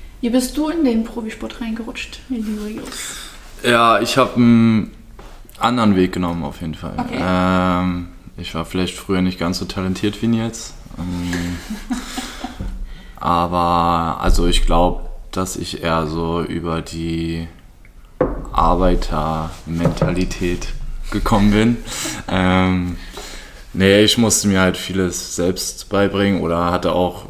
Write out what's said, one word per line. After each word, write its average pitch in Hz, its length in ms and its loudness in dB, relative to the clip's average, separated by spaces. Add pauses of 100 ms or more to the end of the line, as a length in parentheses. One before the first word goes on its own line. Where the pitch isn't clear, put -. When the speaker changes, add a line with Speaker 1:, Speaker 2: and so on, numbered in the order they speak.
(220)
Speaker 1:
Wie 240 80 0
bist 254 260 0
du 302 140 0
in 330 140 0
den 226 200 2
Profisport 220 560 -10
reingerutscht, 226 600 -8 (100)
Julius? 214 580 -6 (720)
Speaker 2:
Ja, 117 380 6
ich 117 160 0
hab 131 200 4
einen 113 560 6 (680)
anderen 113 380 4
Weg 92 160 4
genommen, 85 320 -2
auf 71 160 -8
jeden 80 140 -6
Fall. - 220 -10
Speaker 1:
Okay. - 240 -4
Speaker 2:
Ähm, 90 880 2 (300)
ich - 160 -10
war 82 100 -4
vielleicht 90 320 -2
früher 92 240 0
nicht 92 180 0
ganz 87 200 -2
so 92 80 -6
talentiert 95 560 -4
wie 113 60 0
Nils. 113 440 -2 (260)
Ähm, 87 600 -4 (320)
Speaker 1:
<laughs> 254 60 -2 (1200)
Speaker 2:
aber, 85 1080 2
also 87 240 4
ich - 180 4
glaub, 87 460 2 (220)
dass 92 240 -4
ich - 260 -8
eher 82 240 0
so 82 360 -2
über 82 400 -4
die 82 680 -4 (1040)
Arbeitermentalität 82 2250 0 (420)
gekommen 104 400 4
bin. 110 320 4
Speaker 1:
<laughs> - 40 -14 (420)
Speaker 2:
Ähm, 92 680 2 (760)
nee, 98 300 6
ich 110 160 4
musste 104 300 4
mir 95 120 4
halt 92 160 4
vieles 92 600 -4
selbst - 540 -2
beibringen 98 500 2
oder 85 320 0
hatte 90 200 0
auch 87 380 0